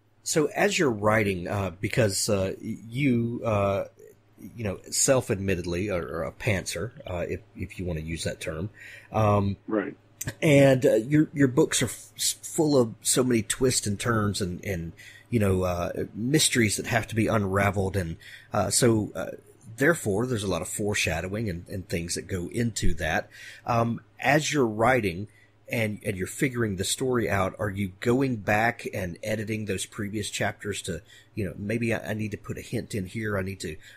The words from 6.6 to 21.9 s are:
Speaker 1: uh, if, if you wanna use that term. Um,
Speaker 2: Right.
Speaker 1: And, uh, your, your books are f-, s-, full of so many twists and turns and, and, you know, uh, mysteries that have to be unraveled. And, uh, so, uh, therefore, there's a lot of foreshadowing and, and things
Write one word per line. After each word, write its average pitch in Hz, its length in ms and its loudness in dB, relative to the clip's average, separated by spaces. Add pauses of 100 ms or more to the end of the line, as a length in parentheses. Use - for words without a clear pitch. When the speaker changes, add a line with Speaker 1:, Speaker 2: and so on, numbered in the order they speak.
Speaker 1:
uh, 87 220 -4
if, - 120 -6 (140)
if - 240 -10
you 90 60 -6
wanna 85 160 -4
use 80 240 -6
that - 160 -6
term. 85 300 -6 (420)
Um, 101 440 4 (120)
Speaker 2:
Right. 107 260 0 (460)
Speaker 1:
And, 139 460 8
uh, 120 80 6
your, 143 380 4
your 139 160 4
books 135 340 2
are 123 40 2
f-, - 300 -10
s-, - 260 -2
full 151 340 2
of 113 260 4
so - 220 2
many 120 180 2
twists - 440 0
and 101 120 -2
turns 107 420 0
and, 90 240 -4
and, 85 280 -6 (380)
you 117 100 2
know, 98 220 4
uh, 87 420 -2 (100)
mysteries 123 600 2
that - 100 -6
have 117 220 0
to - 60 -10
be 110 120 2
unraveled. 98 720 2
And, 85 200 -2 (360)
uh, 101 180 0
so, 113 440 2
uh, - 180 -8 (440)
therefore, 127 500 0
there's 113 180 -2
a 98 60 -2
lot 82 120 -2
of 90 60 -10
foreshadowing 101 800 -2
and, 87 200 -6
and 87 200 -10
things 85 260 -4